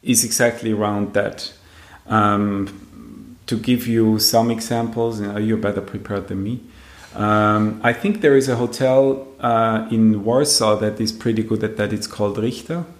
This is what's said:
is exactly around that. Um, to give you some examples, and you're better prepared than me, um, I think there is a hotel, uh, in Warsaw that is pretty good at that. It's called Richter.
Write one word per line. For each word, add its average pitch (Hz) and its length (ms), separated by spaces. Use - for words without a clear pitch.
is 120 220
exactly 117 480
around 104 400
that. - 400
Um, 104 1300
to 120 120
give 117 280
you 113 320
some 117 320
examples, 117 720
and 104 260
you're 110 120
better 101 240
prepared 98 460
than 98 140
me, 117 180
um, 107 720
I 120 80
think 202 300
there 139 140
is 131 120
a 120 80
hotel, 131 680
uh, 113 500
in 110 340
Warsaw 117 520
that 107 240
is 110 120
pretty 113 300
good 110 200
at 107 140
that. 104 160
It's 104 140
called 104 320
Richter. 127 460